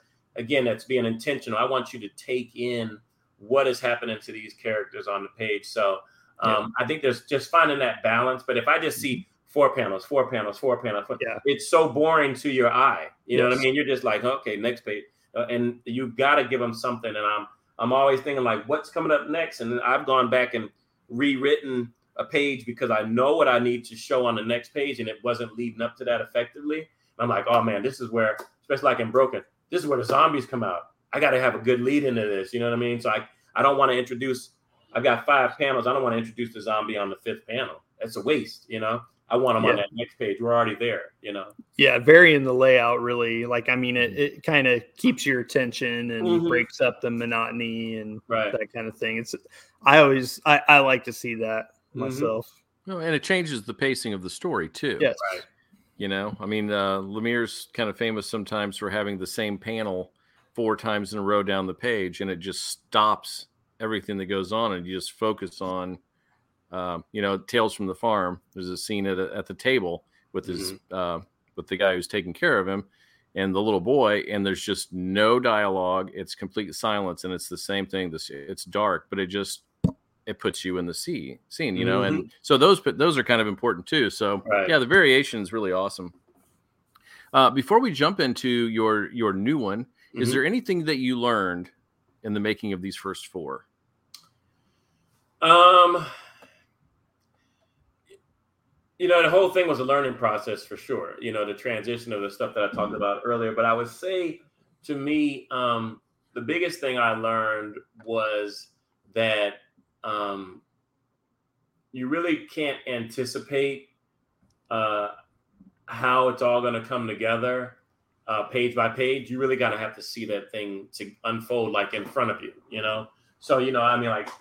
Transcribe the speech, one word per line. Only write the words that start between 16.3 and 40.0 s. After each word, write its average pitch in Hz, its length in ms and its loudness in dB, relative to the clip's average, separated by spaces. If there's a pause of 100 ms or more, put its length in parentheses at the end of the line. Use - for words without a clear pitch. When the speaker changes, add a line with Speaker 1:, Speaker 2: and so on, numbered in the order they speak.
Speaker 1:
give 123 200 -2
'em 117 100 -4
something. 117 420 -6
And 107 100 -4
I'm, 104 220 -2 (300)
I'm 120 160 0
always 135 280 4
thinking, 139 220 -2
like, 107 240 -2
"What's 151 220 -4
coming 160 220 -2
up 147 180 2
next?" 160 300 -4
And 120 220 -4
I've 135 260 0
gone 127 240 4
back 123 240 2
and 107 160 -6 (380)
rewritten 131 840 0 (220)
a - 100 -4
page 139 400 -2
because 117 240 -4
I 107 140 2
know 127 320 2
what 147 120 4
I 123 120 4
need 120 260 0
to 117 100 -18
show 127 300 0
on 117 80 2
the 107 100 -4
next 120 300 -4
page, 139 260 -4
and 113 80 -6
it 107 160 -10
wasn't 117 320 -4
leading 113 280 -8
up 117 140 -6
to 127 80 -12
that 117 160 0
effectively. 147 580 -4
And - 400 -18
I'm 120 100 0
like, 101 180 0
"Oh 117 140 6
man, 107 220 0
this 131 180 -6
is 117 80 -8
where," 110 260 2 (260)
especially, 139 240 -4
like, 120 140 4
in 113 120 -4
Broken, 127 320 2 (300)
this 175 80 0
is 147 60 -6
where 139 100 2
the 113 80 -2
zombies 139 400 4
come 120 180 -6
out. 90 200 -4 (280)
I 131 80 -2
gotta 139 220 4
have 120 140 2
a 101 40 -8
good 120 220 2
lead 143 220 2
into 120 180 0
this, 98 320 -4
you 117 60 -4
know 120 100 0
what 120 40 0
I 120 60 0
mean? 120 220 -2
So 117 80 -2
I, 110 180 -2 (280)
I 113 80 4
don't 139 140 4
wanna 131 160 4
introduce, 127 580 -4 (420)
I've 120 100 -2
got 120 220 2
five 135 320 4
panels. 135 300 0
I 127 60 2
don't 135 100 0
wanna 117 140 0
introduce 113 360 -6
the 107 80 -14
zombie 107 340 -2
on 101 140 -4
the 95 140 -8
fifth 110 240 -8
panel. 113 360 -8 (160)
That's 113 160 -8
a 107 60 -6
waste, 131 480 -2
you 113 100 -6
know? 113 220 -2 (280)
I 117 80 2
want 123 200 4
'em 113 80 2
on 110 60 4
Speaker 3:
Yeah. 104 120 2
Speaker 1:
that 101 100 -6
next 117 260 -8